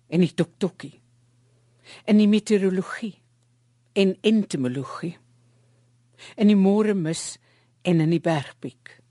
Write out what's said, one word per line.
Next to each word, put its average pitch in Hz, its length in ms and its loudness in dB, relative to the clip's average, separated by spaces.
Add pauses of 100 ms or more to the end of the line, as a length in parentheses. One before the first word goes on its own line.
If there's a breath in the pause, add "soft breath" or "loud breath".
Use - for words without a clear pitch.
en 165 100 -2
die 175 140 0
toktokkie, - 680 -8 (1040 loud breath)
in 214 120 4
die 214 100 4
meteorologie 196 920 -2 (760)
en 196 280 2
entomologie, 165 960 -2 (1200 loud breath)
in 214 100 4
die 208 80 6
môre 202 380 2
mis 165 440 -6 (460)
en 170 160 2
in 156 100 2
die 165 120 0
bergpiek, - 880 -8